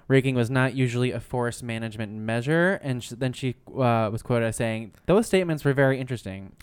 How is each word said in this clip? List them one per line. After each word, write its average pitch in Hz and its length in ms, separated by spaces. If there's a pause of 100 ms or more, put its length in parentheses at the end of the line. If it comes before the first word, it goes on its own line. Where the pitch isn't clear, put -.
raking 131 280
was 120 140
not 131 260
usually 123 360
a 117 80
forest 120 420
management 113 520
measure, 120 680
and 127 220
sh-, - 140
then 127 160
she, 127 220 (220)
uh, 117 320
was 110 120
quoted 117 240
as 113 100
saying, 113 380 (140)
"Those 208 200
statements 170 380
were 139 80
very 135 260
interesting. 104 640